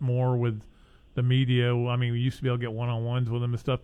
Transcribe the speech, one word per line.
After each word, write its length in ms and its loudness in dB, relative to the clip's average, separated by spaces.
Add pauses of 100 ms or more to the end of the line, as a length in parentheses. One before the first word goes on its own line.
more 360 0
with 240 0 (540)
the 80 0
media. 520 4
I 220 0
mean, 160 0
we 80 -2
used 160 0
to 60 -10
be 80 0
able 80 0
to 40 -4
get 100 -4
one-on-ones 580 -2
with 120 -2
him 120 -2
and 60 -4
stuff, 240 -2